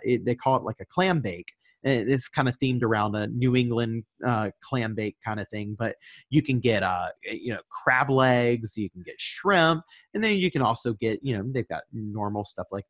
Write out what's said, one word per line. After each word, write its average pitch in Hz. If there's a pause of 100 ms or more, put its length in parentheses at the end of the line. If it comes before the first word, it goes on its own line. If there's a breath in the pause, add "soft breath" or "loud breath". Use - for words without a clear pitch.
it, 117
they 120
call 131
it, -
like, 110
a 117
clam 180
bake. 90 (300)
And 127
it's 131
kinda 131 (100)
themed 127
around 107
a 104
New 123
England, 117 (220)
uh, 107 (120)
clam 113
bake 104
kinda 107
thing. 104
But 113 (320 loud breath)
you 147
can 127
get, 110
uh, 90 (160)
y-, 104
you 113
know, 92
crab 131
legs, 120
you 101
can 90
get -
shrimp, 165 (300 soft breath)
and 208
then 214
you 180
can 143
also 117
get, 110
you 135
know, 98
they've 131
got 80
normal 104
stuff -
like 98